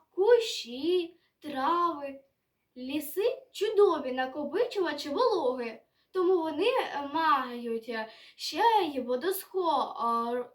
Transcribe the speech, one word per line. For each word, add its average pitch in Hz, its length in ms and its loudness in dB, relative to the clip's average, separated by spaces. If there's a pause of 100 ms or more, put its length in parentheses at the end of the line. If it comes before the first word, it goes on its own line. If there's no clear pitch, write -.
(120)
кущі, 349 1040 2 (220)
трави. 285 840 -2 (560)
Ліси — 294 600 -2 (140)
чудові 381 600 4
накопичувачі 294 1000 -2
вологи, 269 720 0 (300)
тому 370 260 2
вони, 320 300 0
е, 320 460 -2
мають, 247 760 0
е, 220 200 -6 (260)
ще 320 280 -4 (180)
й 294 180 -2
водосхо-, 247 1400 -2
е, 247 200 -4